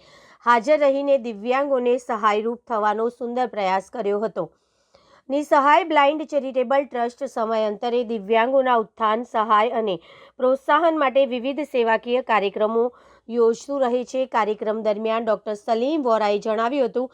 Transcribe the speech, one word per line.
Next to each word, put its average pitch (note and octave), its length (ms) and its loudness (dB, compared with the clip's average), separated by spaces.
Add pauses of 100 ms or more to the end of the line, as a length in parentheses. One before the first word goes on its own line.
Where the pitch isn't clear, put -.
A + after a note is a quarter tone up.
(460)
હાજર A#3+ 340 4
રહીને C#4 380 2
દિવ્યાંગોને B3 800 -2
સહાયરૂપ A3 720 -2
થવાનો G#3+ 420 0
સુંદર A#3+ 380 -6
પ્રયાસ F#3+ 420 -2
કર્યો G#3 300 -4
હતો. G3+ 320 -6 (760)
નિસહાય D4 540 4
બ્લાઇન્ડ D4+ 400 2
ચેરિટેબલ C4 600 -2
ટ્રસ્ટ A#3+ 380 -6
સમયાંતરે A3+ 800 -2
દિવ્યાંગોના A#3 720 2
ઉત્થાન, A3 480 -2
સહાય A3 460 2
અને G#3+ 300 -2 (380)
પ્રોત્સાહન D4 600 2
માટે C4+ 260 2
વિવિધ B3 340 -4
સેવાકીય A#3+ 640 0
કાર્યક્રમો G#3+ 680 0 (380)
યોજતું A#3 520 0
રહે B3 220 0
છે. C4 220 -4
કાર્યક્રમ G#3+ 560 -2
દરમિયાન A3 440 -2
ડૉક્ટર G#3+ 280 -4
સલીમ A#3+ 480 -2
વોરાએ G#3+ 380 0
જણાવ્યું A#3 500 -2
હતું B3+ 240 -6